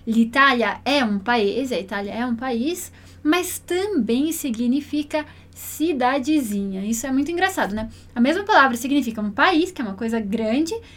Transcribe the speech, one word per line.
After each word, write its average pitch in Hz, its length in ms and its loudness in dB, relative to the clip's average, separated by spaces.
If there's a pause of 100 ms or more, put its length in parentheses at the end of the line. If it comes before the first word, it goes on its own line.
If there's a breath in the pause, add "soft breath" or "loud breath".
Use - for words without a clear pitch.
L'Italia 233 800 2
é 277 180 2
um 208 160 0
paese, 240 540 0
a 175 60 0
Itália 202 320 -6
é 220 140 -4
um 247 100 -2
país, 262 560 -4 (320 loud breath)
mas 349 360 0
também 330 720 0
significa 294 920 -2 (320 loud breath)
cidadezinha. 247 1300 0
Isso 226 220 -4
é 269 40 -2
muito 277 200 0
engraçado, 349 420 0
né? 220 160 -6 (240 loud breath)
A 240 80 2
mesma 320 220 2
palavra 269 340 6
significa 240 420 -2
um 208 120 -4
país, 349 400 2
que - 100 -8
é 240 40 -4
uma 196 100 -6
coisa 226 240 -2
grande, 226 600 -2 (180 loud breath)